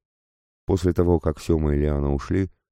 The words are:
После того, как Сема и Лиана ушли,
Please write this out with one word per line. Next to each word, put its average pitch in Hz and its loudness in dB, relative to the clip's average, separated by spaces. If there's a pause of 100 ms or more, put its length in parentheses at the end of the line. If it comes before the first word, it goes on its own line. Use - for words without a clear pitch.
(680)
После 92 0
того, 85 2
как 78 -4
Сема 78 0
и 71 0
Лиана 73 0
ушли, 85 -4 (220)